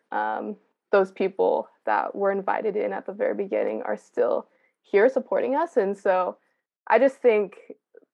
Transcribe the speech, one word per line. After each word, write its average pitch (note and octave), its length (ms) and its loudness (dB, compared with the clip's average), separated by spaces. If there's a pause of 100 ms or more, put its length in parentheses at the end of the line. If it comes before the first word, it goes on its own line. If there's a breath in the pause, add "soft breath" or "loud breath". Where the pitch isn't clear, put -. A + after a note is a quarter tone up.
(120)
um, G#2+ 460 -4 (340)
those F#3+ 200 4
people - 580 -2 (160)
that - 300 -2
were G3 160 0
invited G3 440 -4
in G3+ 180 -4
at G3 120 -10
the G3 60 -10
very G3 220 -2
beginning G#2+ 480 -4
are - 160 -6
still - 500 -2 (340)
here G3+ 280 4
supporting B3 460 -2
us. E4+ 200 -2
And G3 220 0
so F#3 400 0 (500)
I A3+ 100 4
just C4+ 200 4
think G#3+ 400 2 (560)